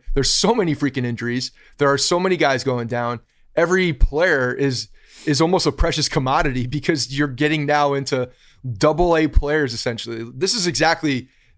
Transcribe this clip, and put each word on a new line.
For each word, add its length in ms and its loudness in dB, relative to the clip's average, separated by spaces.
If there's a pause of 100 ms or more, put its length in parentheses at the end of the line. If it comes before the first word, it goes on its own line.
(140)
there's 180 2
so 220 2
many 200 0
freaking 300 -2
injuries. 480 -4 (240)
There 160 2
are 60 2
so 200 0
many 200 0
guys 260 0
going 240 -2
down. 320 -4 (340)
Every 380 2
player 580 2
is, 380 -2 (380)
is 160 2
almost 240 2
a 60 2
precious 360 -2
commodity 580 0
because 500 -4
you're 120 0
getting 380 -2
now 260 2
into 380 -4 (480)
double 360 4
A 140 4
players, 460 2
essentially. 500 -6 (100)
This 200 -2
is 120 -2
exactly 640 0 (300)